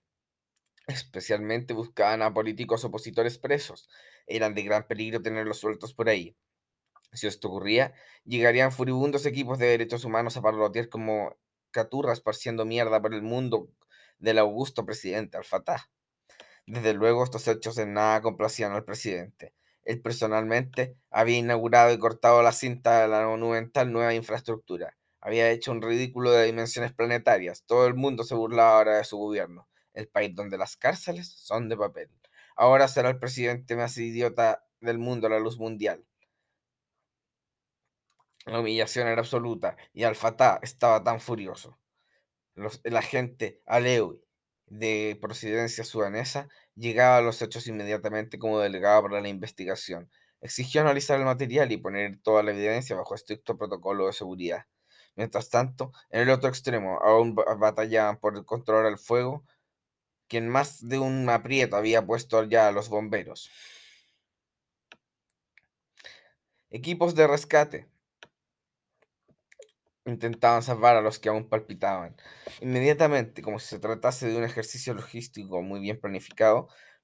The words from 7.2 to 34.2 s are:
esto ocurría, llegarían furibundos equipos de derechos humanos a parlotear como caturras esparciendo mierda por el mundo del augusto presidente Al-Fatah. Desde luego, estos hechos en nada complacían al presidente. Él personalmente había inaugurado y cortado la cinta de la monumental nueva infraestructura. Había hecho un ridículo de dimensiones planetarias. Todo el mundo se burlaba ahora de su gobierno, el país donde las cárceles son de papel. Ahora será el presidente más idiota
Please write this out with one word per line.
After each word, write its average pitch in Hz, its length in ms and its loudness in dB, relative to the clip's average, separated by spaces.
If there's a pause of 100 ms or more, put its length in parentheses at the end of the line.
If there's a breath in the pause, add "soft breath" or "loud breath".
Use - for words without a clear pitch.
esto 101 220 -6
ocurría, 101 440 0 (300 soft breath)
llegarían 120 480 2
furibundos 131 540 0
equipos 131 340 -4
de 123 80 2
derechos 117 360 2
humanos 117 340 -4
a 123 40 -10
parlotear 107 480 0
como 110 460 -4 (360)
caturras 127 460 -2
esparciendo 113 480 -4
mierda 113 360 0
por 110 120 -2
el 107 80 -6
mundo 113 480 -4 (480 soft breath)
del 110 220 2
augusto 110 460 0
presidente 104 520 -8
Al-Fatah. - 520 -6 (760 soft breath)
Desde 110 280 -2
luego, 117 300 4
estos 127 240 -6
hechos 113 300 -2
en 104 160 -4
nada 107 280 2
complacían 107 500 -2
al 104 140 -6
presidente. 95 680 -10 (300)
Él 117 180 -8
personalmente 117 960 -2 (120)
había 117 280 2
inaugurado 117 540 6
y 117 60 2
cortado 117 460 6
la 117 80 6
cinta 120 500 2
de 110 60 4
la 110 180 2
monumental 117 680 -2
nueva 117 220 0
infraestructura. 110 840 -6 (240)
Había 117 300 2
hecho 117 220 -2
un 117 100 -6
ridículo 123 500 -2
de 117 140 8
dimensiones 117 480 -4
planetarias. 113 720 0
Todo 123 220 4
el 123 80 0
mundo 131 280 -2
se 120 120 -6
burlaba 113 420 6
ahora 107 200 6
de 104 60 2
su 104 140 -8
gobierno, 98 500 -6 (260)
el 107 140 -14
país 101 280 -2
donde 98 220 -8
las 95 200 -8
cárceles 175 520 -4
son 113 400 -6
de 113 80 -6
papel. 98 320 -6 (460 soft breath)
Ahora 135 320 8
será 127 220 2
el 131 100 -2
presidente 123 560 -4
más 120 220 -4
idiota 117 640 0 (160)